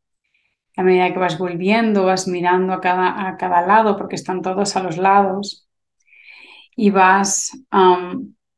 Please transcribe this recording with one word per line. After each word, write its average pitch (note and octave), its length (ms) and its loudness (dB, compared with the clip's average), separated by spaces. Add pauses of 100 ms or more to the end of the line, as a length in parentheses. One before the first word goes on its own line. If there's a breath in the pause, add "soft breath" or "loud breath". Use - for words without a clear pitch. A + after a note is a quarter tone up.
(760)
A F#3+ 80 -4
medida F#3 300 4
que F#3 60 -6
vas E3+ 180 -2
volviendo, F#3+ 680 -2
vas F#3 220 0
mirando F3+ 460 0
a F#3 80 -6
cada, F#3 480 -2
a F#3 80 -10
cada F3+ 280 0
lado, G#3 320 2
porque - 180 -10
están F#3 260 -8
todos F#3 340 -4
a F#3+ 80 -4
los E3+ 140 -8
lados. G3 680 0 (1080 loud breath)
Y G#3 160 2
vas, F#3+ 600 2 (200)
am, F#3 640 0 (220)